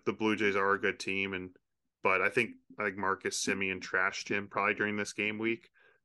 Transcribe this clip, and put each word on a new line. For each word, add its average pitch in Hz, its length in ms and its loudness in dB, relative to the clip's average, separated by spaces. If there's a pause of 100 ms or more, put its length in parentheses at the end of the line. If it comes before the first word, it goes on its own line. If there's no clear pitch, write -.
the 113 60 0
Blue 107 240 2
Jays 101 220 2
are 98 160 4
a 98 80 0
good 95 180 0
team, 98 340 -4
and, 92 180 -8 (520)
but 95 180 4
I 98 80 4
think, 110 220 0 (260)
I 107 60 -2
think 98 140 0
Marcus 95 440 -2
Semien 95 400 -2
trashed 95 460 -2
him 101 220 -2
probably 104 240 0
during 104 240 0
this 104 160 -4
game 107 240 -4
week. 113 320 -4 (360)